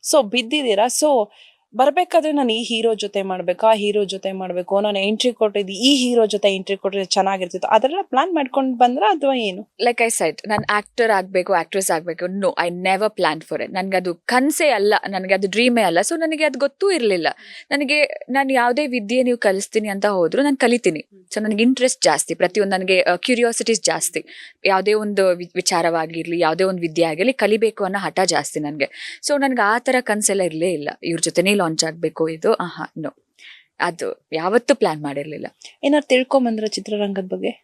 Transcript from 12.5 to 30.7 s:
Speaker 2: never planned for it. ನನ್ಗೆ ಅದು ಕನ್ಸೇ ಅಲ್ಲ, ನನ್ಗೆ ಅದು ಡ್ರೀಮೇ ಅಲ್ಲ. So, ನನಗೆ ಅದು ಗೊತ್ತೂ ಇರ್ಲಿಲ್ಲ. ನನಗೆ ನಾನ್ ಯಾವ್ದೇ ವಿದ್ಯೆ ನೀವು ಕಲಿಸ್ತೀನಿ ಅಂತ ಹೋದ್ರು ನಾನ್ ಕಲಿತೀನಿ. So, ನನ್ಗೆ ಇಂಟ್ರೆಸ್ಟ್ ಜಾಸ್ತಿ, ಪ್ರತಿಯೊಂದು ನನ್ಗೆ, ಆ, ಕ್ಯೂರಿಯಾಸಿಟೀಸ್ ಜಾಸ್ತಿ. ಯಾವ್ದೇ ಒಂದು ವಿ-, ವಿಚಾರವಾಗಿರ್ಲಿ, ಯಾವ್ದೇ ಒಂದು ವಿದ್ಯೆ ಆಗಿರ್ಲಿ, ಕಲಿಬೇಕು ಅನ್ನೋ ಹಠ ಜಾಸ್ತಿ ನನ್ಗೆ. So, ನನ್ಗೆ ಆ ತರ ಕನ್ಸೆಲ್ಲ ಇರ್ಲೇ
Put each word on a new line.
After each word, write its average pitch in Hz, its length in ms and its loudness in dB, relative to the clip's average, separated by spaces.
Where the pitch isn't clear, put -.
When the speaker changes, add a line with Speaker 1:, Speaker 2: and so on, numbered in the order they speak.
Speaker 2:
never 190 400 0
planned 160 400 -2
for 139 160 -6
it. - 80 -14
ನನ್ಗೆ 190 240 -2
ಅದು 180 180 -2
ಕನ್ಸೇ 285 540 0
ಅಲ್ಲ, 208 240 2
ನನ್ಗೆ 190 260 -2
ಅದು 196 140 0
ಡ್ರೀಮೇ 233 340 2
ಅಲ್ಲ. 170 200 2
So, 330 180 -2
ನನಗೆ 320 240 0
ಅದು 269 160 -2
ಗೊತ್ತೂ 277 320 0
ಇರ್ಲಿಲ್ಲ. 202 360 2
ನನಗೆ 285 340 2
ನಾನ್ 269 220 0
ಯಾವ್ದೇ 247 360 2
ವಿದ್ಯೆ 240 360 0
ನೀವು 240 140 0
ಕಲಿಸ್ತೀನಿ 208 500 0
ಅಂತ 196 180 -2
ಹೋದ್ರು 190 380 2
ನಾನ್ 285 140 2
ಕಲಿತೀನಿ. 233 480 2
So, 214 140 -4
ನನ್ಗೆ 214 200 0
ಇಂಟ್ರೆಸ್ಟ್ 254 400 2
ಜಾಸ್ತಿ, 160 320 0
ಪ್ರತಿಯೊಂದು 190 420 0
ನನ್ಗೆ, 185 240 2
ಆ, 175 140 2
ಕ್ಯೂರಿಯಾಸಿಟೀಸ್ 233 680 0
ಜಾಸ್ತಿ. 160 440 -4
ಯಾವ್ದೇ 190 280 2
ಒಂದು 196 420 2
ವಿ-, 175 200 -12
ವಿಚಾರವಾಗಿರ್ಲಿ, 165 840 -2
ಯಾವ್ದೇ 165 240 2
ಒಂದು 190 180 -2
ವಿದ್ಯೆ 165 240 0
ಆಗಿರ್ಲಿ, 175 280 0
ಕಲಿಬೇಕು 214 500 0
ಅನ್ನೋ 196 160 -4
ಹಠ 175 260 -4
ಜಾಸ್ತಿ 156 340 -2
ನನ್ಗೆ. 147 640 -6
So, 285 180 0
ನನ್ಗೆ 262 200 0
ಆ 214 180 2
ತರ 254 200 0
ಕನ್ಸೆಲ್ಲ 208 420 -2
ಇರ್ಲೇ 170 320 -2